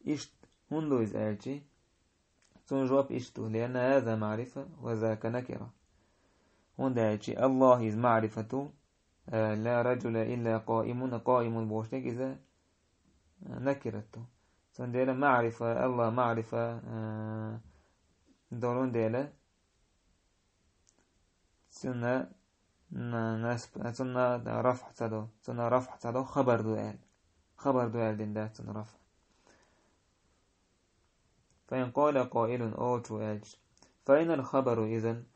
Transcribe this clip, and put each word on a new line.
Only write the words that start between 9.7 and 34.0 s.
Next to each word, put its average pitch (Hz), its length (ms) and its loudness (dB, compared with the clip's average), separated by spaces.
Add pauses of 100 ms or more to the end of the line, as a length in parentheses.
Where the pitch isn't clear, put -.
رجل 120 360 0
إلا 113 400 0
قائم، 117 600 -2
قائم 113 500 2
بوشتك 110 260 -4
إذا، 127 360 -4 (1160)
آه، 123 120 -10
نكرته. 120 680 -6 (480)
تون 123 180 -8
ديلا 131 220 2
معرفة، 120 720 2
الله 120 240 2
معرفة، 117 800 0
آه، 110 720 -8 (920)
دولون 123 400 -2
ديلا. 117 420 0 (2250)
سنة 127 600 -2 (600)
ن-، 113 540 -2
نسب، 120 460 -4
سنة 123 460 0 (240)
رفع 127 300 0
تدو، 110 360 -4 (140)
سنة 120 260 -4
رفع 127 280 2
تدو 120 280 -4
خبر 127 380 2
دو 107 140 -2
آل. 107 220 -6 (600)
خبر 127 300 2
دو 113 120 -4
آل 110 180 0
دين 104 160 -6
ده 107 200 -4
سنة 113 180 -12
رفع. 107 260 -12 (2750)
فإن 127 240 -2
قال 139 380 4
قائل 117 320 0 (120)
أو 123 260 -2
تو 113 200 -8
آج. 107 400 -6 (460)